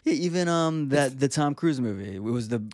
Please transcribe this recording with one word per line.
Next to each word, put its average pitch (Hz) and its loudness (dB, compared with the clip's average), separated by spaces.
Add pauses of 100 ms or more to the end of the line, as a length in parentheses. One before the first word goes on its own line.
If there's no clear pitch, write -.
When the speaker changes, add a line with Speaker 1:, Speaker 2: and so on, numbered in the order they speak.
Speaker 1:
way. 311 2
Yeah, 147 0
even, 175 0
um, 160 0
that, 139 4
Speaker 2:
It's 135 -12
Speaker 1:
the 139 4
Tom 147 0
Cruise 151 0
movie, 101 -4
it 95 -8
was 117 -2
the, 113 -2 (120)